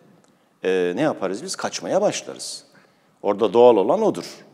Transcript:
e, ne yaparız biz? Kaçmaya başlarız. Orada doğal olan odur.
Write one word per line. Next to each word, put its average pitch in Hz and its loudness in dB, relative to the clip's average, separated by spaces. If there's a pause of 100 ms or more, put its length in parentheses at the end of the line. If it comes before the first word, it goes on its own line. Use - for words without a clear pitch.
(640)
e, 92 0
ne 120 -4
yaparız 107 -2
biz? 190 -10
Kaçmaya 110 -4
başlarız. - -6 (580)
Orada 101 0
doğal 120 8
olan 131 2
odur. 123 -2 (300)